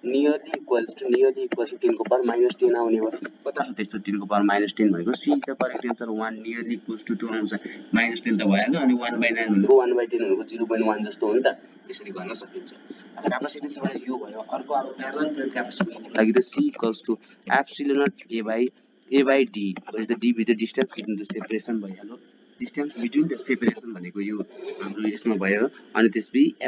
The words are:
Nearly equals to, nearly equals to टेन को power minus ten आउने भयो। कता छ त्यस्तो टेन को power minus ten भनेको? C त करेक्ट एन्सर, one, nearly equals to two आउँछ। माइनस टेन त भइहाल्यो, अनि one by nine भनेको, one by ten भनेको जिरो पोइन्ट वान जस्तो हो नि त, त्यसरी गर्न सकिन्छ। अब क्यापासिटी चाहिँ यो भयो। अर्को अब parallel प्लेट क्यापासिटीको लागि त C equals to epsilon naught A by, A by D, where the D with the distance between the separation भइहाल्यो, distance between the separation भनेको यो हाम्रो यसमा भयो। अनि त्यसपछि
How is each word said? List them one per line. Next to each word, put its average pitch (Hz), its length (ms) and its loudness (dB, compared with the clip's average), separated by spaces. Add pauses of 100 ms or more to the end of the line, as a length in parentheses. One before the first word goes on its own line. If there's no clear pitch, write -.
Nearly 143 540 2
equals 113 400 2
to, 131 100 -4
nearly 131 340 6
equals - 280 -2
to - 60 -10 (100)
टेन - 80 4
को - 100 -4
power 127 220 2
minus 120 320 2
ten 123 180 4
आउने 113 240 2
भयो। - 300 -4 (160)
कता 139 160 -4
छ - 160 -4
त्यस्तो 107 240 -6
टेन 104 160 -2
को 98 80 -6
power 101 240 2
minus 101 240 0
ten 107 180 4
भनेको? 87 220 0
C 143 240 2
त 135 160 -2
करेक्ट 127 320 -2
एन्सर, 117 320 -4
one, 110 240 -4
nearly 117 320 -6
equals 113 320 -10
to 117 80 -2
two 113 160 -6
आउँछ। 107 240 -2 (400)
माइनस 117 320 2
टेन 113 120 2
त - 40 0
भइहाल्यो, 104 380 4
अनि 127 180 4
one 120 240 -2
by 117 160 4
nine 110 160 2
भनेको, 127 240 8
one 123 160 4
by 120 160 0
ten 113 160 0
भनेको 98 240 2
जिरो 113 160 -4
पोइन्ट 110 200 2
वान 107 200 0
जस्तो 104 200 -4
हो 104 120 2
नि 131 80 2
त, - 80 2 (320)
त्यसरी 101 240 -14
गर्न 92 240 -10
सकिन्छ। - 380 -14 (440)
अब - 120 -14
क्यापासिटी 139 400 -6
चाहिँ 135 400 -6
यो 127 100 -4
भयो। 110 220 -12
अर्को - 340 -8
अब 135 120 -2 (120)
parallel 143 360 -4
प्लेट 135 180 -4
क्यापासिटीको - 680 -6
लागि 110 140 4
त - 100 6
C - 320 0
equals 113 320 -4
to 110 120 -2 (280)
epsilon 139 560 0
naught 143 140 0 (140)
A 113 120 -4
by, 110 200 0 (480)
A 139 120 6
by 135 220 4
D, 101 300 -6 (160)
where 110 160 -6
the 117 100 -2
D 117 160 2
with 113 160 0
the 120 60 6
distance 113 360 -2
between 107 300 -8
the 101 80 -10
separation 110 560 -6
भइहाल्यो, 98 320 -14 (440)
distance 147 360 -6
between 120 320 0
the 131 80 -4
separation 117 560 -2
भनेको 90 280 -10
यो 104 180 -4 (420)
हाम्रो 101 280 -4
यसमा 110 260 -2 (100)
भयो। 104 240 2 (280)
अनि 113 120 6
त्यसपछि 135 360 2 (240)